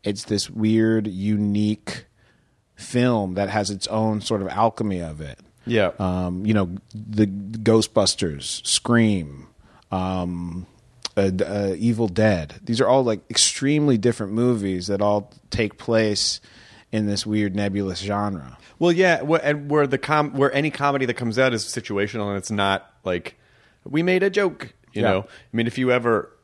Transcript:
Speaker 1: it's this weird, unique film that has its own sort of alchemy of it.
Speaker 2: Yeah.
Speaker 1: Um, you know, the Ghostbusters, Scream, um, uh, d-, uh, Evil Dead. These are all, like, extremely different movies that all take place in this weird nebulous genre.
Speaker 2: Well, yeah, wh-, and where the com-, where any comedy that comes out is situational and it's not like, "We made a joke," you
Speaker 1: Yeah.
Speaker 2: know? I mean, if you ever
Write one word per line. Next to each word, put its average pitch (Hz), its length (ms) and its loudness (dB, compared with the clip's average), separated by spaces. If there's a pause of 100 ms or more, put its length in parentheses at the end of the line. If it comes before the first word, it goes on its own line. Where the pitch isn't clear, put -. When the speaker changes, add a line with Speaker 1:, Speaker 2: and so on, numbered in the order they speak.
Speaker 1:
it's 101 220 -6
this 101 240 -2
weird, 110 580 2
unique 104 960 -2 (680)
film 117 600 0
that 98 140 -2
has 101 200 0
its 98 180 -6
own 110 340 0
sort 104 200 -2
of 95 60 -4
alchemy 104 540 -2
of 78 200 -10
it. 71 180 -12 (280)
Speaker 2:
Yeah. 107 320 2
Speaker 1:
Um, 92 480 -2
you 110 80 4
know, 95 220 0 (180)
the 107 320 0
Ghostbusters, 101 1400 0
Scream, 95 840 0 (440)
um, 90 760 -4 (500)
uh, 98 140 2
d-, 92 140 -2
uh, 101 340 -2
Evil 113 300 0
Dead. 92 560 2
These 117 180 -2
are 120 60 4
all, 131 160 4
like, 110 160 0 (100)
extremely 143 680 2
different 104 360 0
movies 101 540 0
that 101 140 0
all 104 300 2 (200)
take 107 260 -2
place 110 600 0 (520)
in 107 140 0
this 101 200 -2
weird 107 300 0
nebulous 98 440 -2
genre. 95 580 -4 (220)
Speaker 2:
Well, 170 140 4
yeah, 175 260 4
wh-, 151 240 0
and 147 260 -2
where 147 160 4
the 131 120 -2
com-, 151 360 0
where 135 200 2
any 143 180 0
comedy 139 340 0
that 120 100 -2
comes 117 220 -2
out 131 160 4
is 107 120 -4
situational 104 640 -4
and 98 80 -4
it's 92 120 -8
not 98 420 0 (120)
like, 90 320 -4 (480)
"We 151 180 -2
made 185 220 2
a 202 60 2
joke," 190 440 -2 (200)
you 107 80 -2
Speaker 1:
Yeah. 113 80 4
Speaker 2:
know? 95 120 2
I - 340 -16
mean, 117 120 0
if 117 100 -6
you 127 140 2
ever 117 400 2 (120)